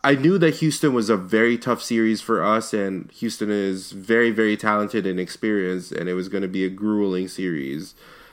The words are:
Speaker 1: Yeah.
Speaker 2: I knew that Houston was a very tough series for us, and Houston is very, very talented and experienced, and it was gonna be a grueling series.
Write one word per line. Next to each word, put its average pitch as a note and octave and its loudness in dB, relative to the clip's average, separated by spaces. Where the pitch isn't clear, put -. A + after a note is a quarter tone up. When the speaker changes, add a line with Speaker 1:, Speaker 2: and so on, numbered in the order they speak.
Speaker 1:
Yeah. C#3 2
Speaker 2:
I C#3+ 4
knew D#3+ 4
that D#3+ 4
Houston D3+ 2
was A2+ 2
a A2 6
very A2 2
tough A#2+ -2
series A2+ 2
for G#2 0
us, A2 0
and G2 -4
Houston G#2 -6
is G2 -2
very, A2+ 4
very G#2+ 2
talented G#2 0
and F#2 -2
experienced, F#2 -4
and E2+ -6
it F2+ -2
was F#2 -4
gonna F#2+ -4
be F#2 -2
a F#2+ -2
grueling G2 0
series. D#2+ -6